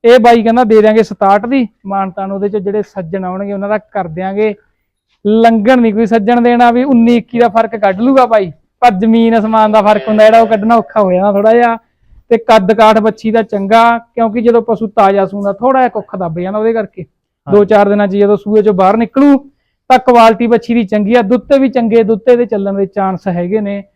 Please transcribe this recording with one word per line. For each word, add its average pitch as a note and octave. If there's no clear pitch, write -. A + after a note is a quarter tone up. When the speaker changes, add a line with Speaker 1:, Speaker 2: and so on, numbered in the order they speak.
Speaker 1:
ਇਹ A#3+
ਬਾਈ A#3
ਕਹਿੰਦਾ A3+
ਦੇ A3
ਦਿਆਂਗੇ G#3+
ਸਤਾਹਠ G3+
ਦੀ, B3
ਮਾਨਤਾਨ G3
ਉਹਦੇ G3
'ਚ G#3
ਜਿਹੜੇ G3+
ਸੱਜਣ F#3+
ਆਉਣਗੇ G3
ਉਹਨਾਂ G3+
ਦਾ G#3+
ਕਰ G3
ਦਿਆਂਗੇ। G3
ਲੰਘਣ A3+
ਨਹੀਂ A3
ਕੋਈ A3+
ਸੱਜਣ A3+
ਦੇਣਾ A#3+
ਵੀ A#3+
ਉੱਨੀ A#3+
ਇੱਕੀ A#3
ਦਾ A#3
ਫਰਕ A3+
ਕੱਢ G3
ਲੂਗਾ C4
ਬਾਈ, G#3+
ਪਰ F#3
ਜ਼ਮੀਨ A3+
ਅਸਮਾਨ G#3+
ਦਾ G#3+
ਫਰਕ G#3
ਹੁੰਦਾ G#3+
ਜਿਹੜਾ, A3+
ਉਹ A3+
ਕੱਢਣਾ A3
ਔਖਾ A3
ਹੋ F#3+
ਜਾਂਦਾ F#3+
ਥੋੜਾ G3+
ਜਿਹਾ। A#3
ਤੇ A#3
ਕੱਦ A3
ਕਾਠ A3
ਵੱਛੀ A3
ਦਾ A3+
ਚੰਗਾ, A3
ਕਿਉਂਕਿ A3+
ਜਦੋਂ A#3
ਪਸ਼ੂ A3+
ਤਾਜ਼ਾ G3
ਸੂੰਦਾ G3+
ਥੋੜਾ B3+
ਜਿਹਾ B3+
ਕੁੱਖ G#3
ਦੱਬ F3
ਜਾਂਦਾ F#3+
ਉਹਦੇ A3+
ਕਰਕੇ। G#3
Speaker 2:
ਹਾਂਜੀ। -
Speaker 1:
ਦੋ G#3
ਚਾਰ G3+
ਦਿਨਾਂ G3+
'ਚ F#3+
ਜਦੋਂ G3+
ਸੂਏ G#3
'ਚੋਂ G#3
ਬਾਹਰ F#3+
ਨਿਕਲੂ C4+
ਤਾਂ C4
ਕੁਆਲਿਟੀ A#3
ਵੱਛੀ A3+
ਦੀ A#3
ਚੰਗੀ G#3
ਆ। B3
ਦੁੱਧ A#3
ਤੇ C#4
ਵੀ C4
ਚੰਗੇ, A#3
ਦੁੱਧ G#3+
ਤੇ -
ਇਹਦੇ A#3+
ਚੱਲਣ G3
ਦੇ G3
ਚਾਂਸ F#3+
ਹੈਗੇ F3+
ਨੇ। G3+